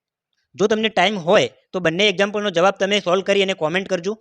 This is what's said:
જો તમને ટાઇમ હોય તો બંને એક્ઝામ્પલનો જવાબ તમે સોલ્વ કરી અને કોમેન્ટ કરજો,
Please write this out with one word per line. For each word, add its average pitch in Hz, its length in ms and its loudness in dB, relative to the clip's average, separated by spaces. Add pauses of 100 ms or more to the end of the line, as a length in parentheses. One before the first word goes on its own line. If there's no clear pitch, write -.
(560)
જો 190 120 2
તમને 220 220 0
ટાઇમ 202 300 0
હોય 160 300 2 (240)
તો 190 60 -6
બંને 175 280 2
એક્ઝામ્પલનો 202 420 -2
જવાબ 180 240 2
તમે 196 260 -2
સોલ્વ 190 220 0
કરી 196 200 0
અને 190 120 -2
કોમેન્ટ 185 340 -4
કરજો, 190 340 -4